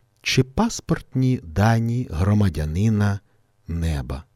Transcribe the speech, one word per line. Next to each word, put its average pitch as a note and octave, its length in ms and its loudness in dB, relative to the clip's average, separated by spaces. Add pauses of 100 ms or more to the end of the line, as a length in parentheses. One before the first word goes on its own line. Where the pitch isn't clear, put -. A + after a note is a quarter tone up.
(220)
чи - 200 0
паспортні C3 1000 -2
дані A#2 680 0
громадянина G2 1080 0 (460)
неба. D2+ 580 -4 (120)